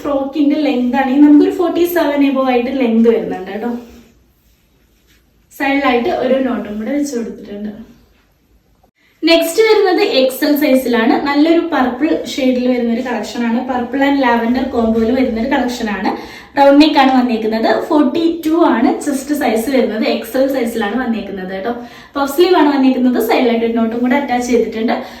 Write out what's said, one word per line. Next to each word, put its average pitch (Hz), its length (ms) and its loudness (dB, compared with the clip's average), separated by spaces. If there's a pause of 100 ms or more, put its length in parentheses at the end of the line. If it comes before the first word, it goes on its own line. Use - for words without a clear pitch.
ഫ്രോക്കിന്റെ 277 540 0
ലെങ്ത് 247 420 0
ആണെങ്കിൽ 277 240 2
നമുക്കൊരു 294 300 6
ഫോർട്ടി 349 340 0
സെവൻ 285 460 0
above 262 180 0
ആയിട്ട് 254 300 0
ലെങ്ത് 226 300 4
വരുന്നുണ്ട് 185 420 -2
കേട്ടോ. 220 180 -6 (1900)
സൈഡിലായിട്ട് 269 500 0
ഒരു 254 340 0
നോട്ടും 208 340 -6
കൂടെ 220 140 -6
വെച്ച് 285 240 -4
കൊടുത്തിട്ടുണ്ട്. 208 760 -10 (1300)
നെക്സ്റ്റ് 330 380 0
വരുന്നത് 415 420 2
എക്സ് 262 420 0
എൽ 294 140 2
സൈസിലാണ്. 262 680 2
നല്ലൊരു 302 340 2
പർപ്പിൾ 294 680 -2
ഷെയ്ഡിൽ 254 420 -2
വരുന്ന 233 260 0
ഒരു 226 80 -2
കളക്ഷൻ 240 440 -6
ആണ്. 240 220 -2
Purple 269 400 -2
and 277 180 2
lavender 240 380 0 (120)
combo-യിൽ 226 400 0
വരുന്ന 220 260 0
ഒരു 269 60 -2
കളക്ഷൻ 247 420 -2
ആണ്. 202 280 -4 (420)
റൗണ്ട് 285 260 8
നെക്ക് 294 140 2
ആണ് 262 200 4
വന്നേക്കുന്നത്. 220 640 0
ഫോർട്ടി 302 600 0
ടു 320 200 2
ആണ് 254 360 0
ചെസ്റ്റ് 294 340 -4
സൈസ് 233 340 -2
വരുന്നത്. 226 340 0
എക്സ് 233 340 -4
എൽ 269 160 0
സൈസിലാണ് 233 520 -4
വന്നേക്കുന്നത് 190 460 -6
കേട്ടോ. 196 240 -6 (400)
പഫ് 277 200 -4
സ്ലീവ് 370 200 4
ആണ് 294 200 4
വന്നേക്കുന്നത്. 254 520 2
സൈഡിലായിട്ട് 233 380 0
ഒരു 226 80 -2
നോട്ടും 226 260 -2
കൂടെ 254 160 0
അറ്റാച്ച് 254 320 -2
ചെയ്തിട്ടുണ്ട്. 220 560 0 (160)